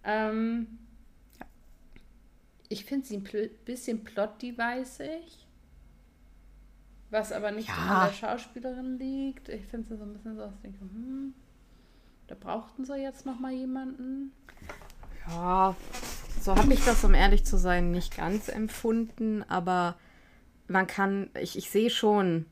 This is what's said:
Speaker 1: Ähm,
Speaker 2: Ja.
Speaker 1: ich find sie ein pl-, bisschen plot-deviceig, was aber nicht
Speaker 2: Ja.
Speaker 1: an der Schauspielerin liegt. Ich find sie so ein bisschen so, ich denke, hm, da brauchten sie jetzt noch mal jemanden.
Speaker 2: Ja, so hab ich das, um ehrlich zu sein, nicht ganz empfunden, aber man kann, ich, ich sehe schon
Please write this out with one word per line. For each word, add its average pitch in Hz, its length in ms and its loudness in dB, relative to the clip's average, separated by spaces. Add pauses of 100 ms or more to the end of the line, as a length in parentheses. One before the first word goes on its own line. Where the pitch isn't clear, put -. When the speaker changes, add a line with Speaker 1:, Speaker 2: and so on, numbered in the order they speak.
Speaker 1:
Ähm, 220 760 -2 (600)
Speaker 2:
Ja. - 80 -18 (1200)
Speaker 1:
ich 202 160 -10
find 277 180 -4
sie 208 140 -8
ein 196 60 -8
pl-, 214 260 -6 (160)
bisschen 240 360 -6
plot-deviceig, 247 1200 -6 (1900)
was 214 220 -2
aber 208 180 -4
nicht 214 180 -8
Speaker 2:
Ja. 196 60 -8
Speaker 1:
an 185 340 4
der 202 60 -2
Schauspielerin 247 840 -8
liegt. 269 500 -6
Ich 196 180 -12
find 226 220 -10
sie 220 80 -10
so 208 80 -14
ein 208 80 -12
bisschen 220 240 -12
so, 214 100 -10
ich 196 160 -16
denke, 196 180 -16
hm, 262 540 -10 (960)
da - 100 -16
brauchten 226 460 -10
sie 277 120 -8
jetzt 269 300 -10
noch 247 140 -8
mal 262 120 -8
jemanden. 262 800 -8 (960)
Speaker 2:
Ja, 185 460 2 (680)
so 196 140 4
hab - 160 8
ich - 140 6
das, 226 200 8
um 190 100 12
ehrlich 202 300 8
zu - 140 2
sein, 175 320 4
nicht 175 260 -2
ganz 175 320 -4
empfunden, 220 1000 -2
aber 175 480 0 (720)
man 185 180 2
kann, 196 440 -2 (100)
ich, - 180 -8
ich - 120 -10
sehe 226 200 2
schon 190 600 2